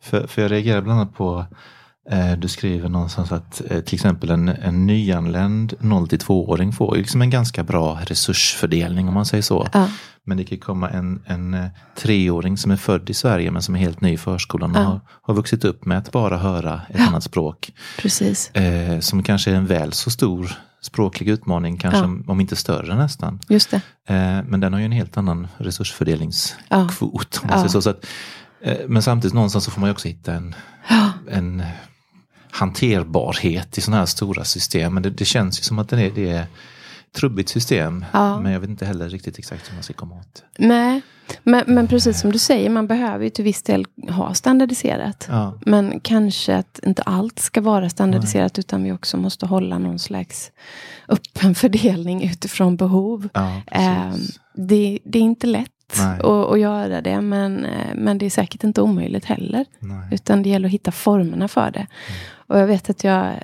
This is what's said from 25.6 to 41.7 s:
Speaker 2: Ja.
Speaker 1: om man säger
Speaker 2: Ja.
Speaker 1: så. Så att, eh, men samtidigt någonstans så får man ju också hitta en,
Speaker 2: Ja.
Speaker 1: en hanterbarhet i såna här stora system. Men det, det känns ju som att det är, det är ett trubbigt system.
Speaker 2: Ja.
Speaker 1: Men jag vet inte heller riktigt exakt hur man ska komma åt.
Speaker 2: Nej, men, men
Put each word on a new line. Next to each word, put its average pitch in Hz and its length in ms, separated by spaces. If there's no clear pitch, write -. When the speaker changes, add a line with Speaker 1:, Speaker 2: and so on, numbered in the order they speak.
Speaker 2:
Ja. 190 80
Speaker 1:
om - 80
man 196 100
säger 180 60
Speaker 2:
Ja. - 40
Speaker 1:
så. 95 120
Så 104 80
att, - 160
eh, 135 160
men 117 140
samtidigt 113 320
någonstans 104 320
så - 60
får - 100
man 98 60
ju 101 40
också 101 160
hitta 85 260
en, 85 220
Speaker 2:
Ja. 214 220
Speaker 1:
en 90 320
hanterbarhet 87 1200
i - 40
såna 107 160
här 92 80
stora - 380
system. 87 500
Men 92 100
det, 98 60
det 98 160
känns 98 340
ju - 40
som 107 160
att 104 100
det 120 120
är, 98 140
det 98 160
är 85 100
ett 85 80
trubbigt 104 340
system. 90 640
Speaker 2:
Ja. 202 260
Speaker 1:
Men 190 120
jag 92 80
vet 92 100
inte 98 160
heller 87 240
riktigt - 300
exakt - 300
hur 98 60
man 87 80
ska - 100
komma 85 220
åt. - 280
Speaker 2:
Nej, 240 440
men, 240 240
men 240 200